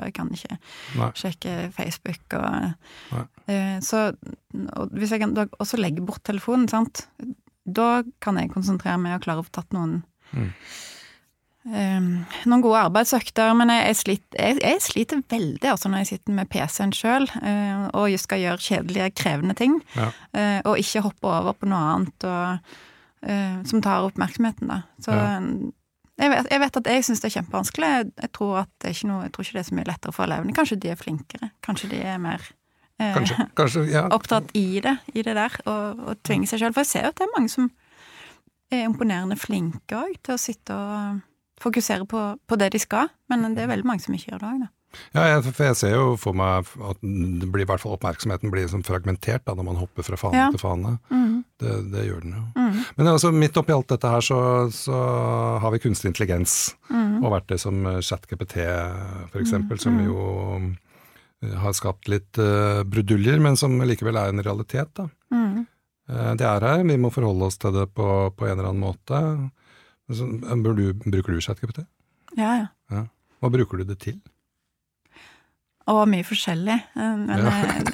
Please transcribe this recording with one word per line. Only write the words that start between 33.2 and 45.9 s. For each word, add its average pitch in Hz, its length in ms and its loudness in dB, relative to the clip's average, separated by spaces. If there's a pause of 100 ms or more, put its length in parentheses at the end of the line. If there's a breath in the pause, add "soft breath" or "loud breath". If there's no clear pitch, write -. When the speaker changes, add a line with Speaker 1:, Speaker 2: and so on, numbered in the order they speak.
Speaker 2:
kanskje, 151 380 2
ja. 151 160 2
Speaker 1:
<laughs> 202 80 4
opptatt 220 380 0
i 196 260 0
det, 262 180 0 (160)
i 226 80 -2
det 220 140 -2
der, 214 140 0 (160)
og, 214 420 -6
og 208 160 -8
tvinge 196 240 0
seg 226 100 -2
selv. 226 160 0
For 277 60 2
jeg 285 100 2
ser - 120 0
jo - 60 0
at 320 80 -4
det 381 120 -2
er 466 100 -4
mange 233 120 2
som 254 200 2 (1040 loud breath)
er 247 160 0
imponerende 202 480 -2
flinke 180 580 -4
også 330 280 -6
til 262 120 -4
å 254 60 -2
sitte - 340 -8
og 202 460 -6 (400)
fokusere 220 480 0
på, 226 120 -4 (280)
på - 80 2
det 202 160 4
de 220 60 0
skal, 240 300 0 (200)
men 226 260 0
det 226 80 -2
er 240 60 -2
veldig 208 160 -2
mange 226 160 0
som - 140 -4
ikke - 180 -8
gjør 185 80 -10
det 208 80 -8
også, 262 140 -4
da. 220 60 -6 (460 loud breath)
Speaker 2:
Ja, 151 80 4 (140)
jeg, 127 180 0
for 151 100 2
jeg 131 120 4
ser 104 180 2